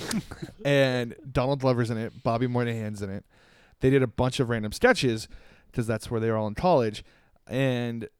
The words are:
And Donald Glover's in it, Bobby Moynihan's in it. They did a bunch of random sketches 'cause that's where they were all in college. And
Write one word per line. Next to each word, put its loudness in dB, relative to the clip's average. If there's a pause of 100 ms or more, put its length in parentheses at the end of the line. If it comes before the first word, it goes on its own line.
(640)
And 2 (160)
Donald 0
Glover's 2
in -2
it, -8
Bobby 2
Moynihan's -4
in -4
it. -10 (560)
They 4
did 6
a 4
bunch 0
of 0
random -2
sketches 2 (440)
'cause -2
that's -4
where -2
they 0
were 2
all -2
in -6
college. 2 (440)
And -4 (100)